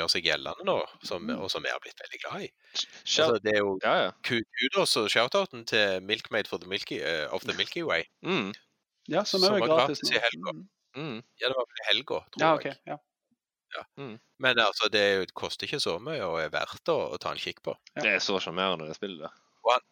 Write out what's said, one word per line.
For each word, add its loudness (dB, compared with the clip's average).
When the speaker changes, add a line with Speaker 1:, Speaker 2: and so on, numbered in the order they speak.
Speaker 1:
gjøre 4
seg 2
gjeldende 0
nå, 2
som, -6
Speaker 2:
Mm. -4
Speaker 1:
og -4
som -4
jeg -2
har -4
blitt -18
veldig -14
glad -8
i. -12
Speaker 3:
Sh-, -4
shout-, 4
Speaker 1:
Altså, 2
det 2
er 4
jo 0
Speaker 3:
ja, 4
ja. 0
Speaker 1:
ku-, 0
kudos 2
og 2
shoutouten 2
til 4
Milkmaid -2
for -4
the -16
Milky, -4
eh, -2
of -4
the -4
Milky -2
Way. 0
Speaker 3:
Mm. -2
Speaker 2:
Ja, 0
som 0
Speaker 1:
Som 4
Speaker 2:
er 4
Speaker 1:
var 2
Speaker 2:
gratis 4
Speaker 1:
gratis -2
Speaker 2:
nå. 4
Speaker 1:
i 2
helga. -2
Speaker 2:
Mm. -12
Speaker 3:
Mm. -8
Speaker 1:
Ja, 2
det -2
var 0
vel -16
i 2
helga, -2
tror -12
Speaker 2:
Ja, 6
ok, -2
Speaker 1:
jeg. -8
Speaker 2:
ja. -8
Speaker 1:
Ja. -8
Speaker 3:
Mm. -12
Speaker 1:
Men 2
altså, 4
det 2
er 6
jo, 0
det -12
koster -6
ikke -4
så 0
mye, -6
og -2
er 0
verdt -4
å, 0
å -6
ta -4
en -8
kikk -8
på. -4
Speaker 2:
Ja. -4
Speaker 3:
Det 2
er 4
så 2
sjarmerende, -2
det -8
spillet -10
der. -12
Speaker 1:
Og 6
han, 4